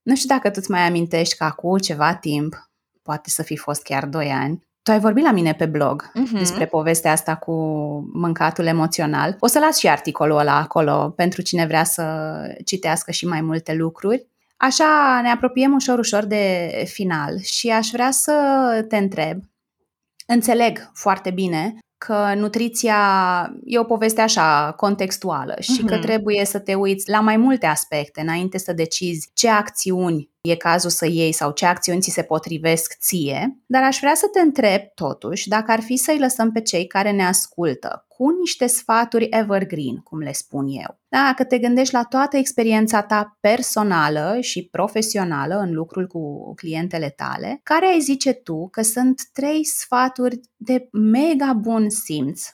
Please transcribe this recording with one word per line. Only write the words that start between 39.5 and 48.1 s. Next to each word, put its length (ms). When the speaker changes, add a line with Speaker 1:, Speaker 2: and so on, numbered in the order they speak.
Speaker 1:
cum 160
le 120
spun 360
eu. 400
Dacă 360
te 160
gândești 340
la 100
toată 340
experiența 640
ta 380
personală 1040
și 300
profesională 880
în 140
lucrul 340
cu 480
clientele 540
tale, 540
care 220
ai 140
zice 340